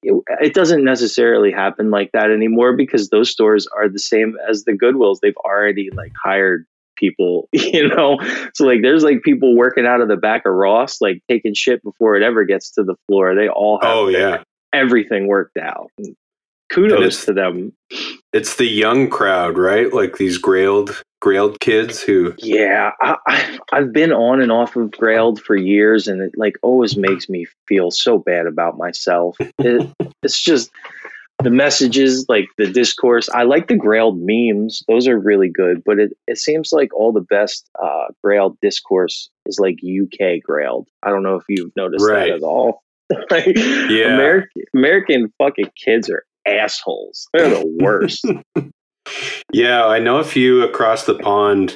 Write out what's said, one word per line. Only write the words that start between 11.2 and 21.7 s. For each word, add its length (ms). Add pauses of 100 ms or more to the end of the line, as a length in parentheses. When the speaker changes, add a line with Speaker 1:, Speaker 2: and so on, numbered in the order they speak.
Speaker 1:
taking 240
shit 300
before 320
it 80
ever 200
gets 280
to 120
the 120 (120)
floor. 280
They 140
all 320
have 140
Speaker 2:
Oh, 160
Speaker 1:
their 180
Speaker 2:
yeah. 140 (300)
Speaker 1:
everything 540
worked 300
out. 320 (840)
Kudos 240
Speaker 2:
And 100
it's 200
Speaker 1:
to 80
them. 400 (580)
Speaker 2:
it's 240
the 100
young 440
crowd, 480
right? 360
Like, 240
these 200
grailed, 640 (200)
grailed 380
kids 420